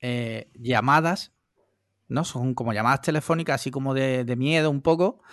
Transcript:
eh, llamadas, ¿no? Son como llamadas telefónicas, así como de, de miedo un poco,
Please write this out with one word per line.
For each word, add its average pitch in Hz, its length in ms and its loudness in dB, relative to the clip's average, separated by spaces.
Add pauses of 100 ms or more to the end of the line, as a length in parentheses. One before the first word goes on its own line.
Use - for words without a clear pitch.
eh, 117 540 -6
llamadas, 131 800 2 (760)
¿no? 135 160 -2
Son 127 300 -4
como 117 200 -4
llamadas 120 260 2
telefónicas, 156 540 0
así 131 160 -4
como 135 240 -2
de, 131 300 0
de 120 120 -4
miedo 156 320 2
un 143 140 0
poco, 175 400 2 (100)